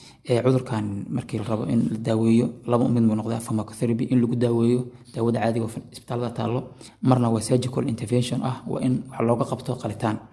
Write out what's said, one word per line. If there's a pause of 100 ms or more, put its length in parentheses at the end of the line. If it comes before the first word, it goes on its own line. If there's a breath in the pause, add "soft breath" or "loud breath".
(240 loud breath)
Eh,
cudurkan (240)
markii
la
rabo
in (100)
la
daaweeyo, (200)
laba
mid
muu
noqdaa,
pharmacotherapy
in
lagu
daaweeyo, (340 loud breath)
daawada
caadiga
oo (220)
isbitaalada
taallo, (420 loud breath)
marna
waa
surgical
intervention
ah, (100)
waa
in (160)
wax
looga
qabto (100)
qalitaan (160)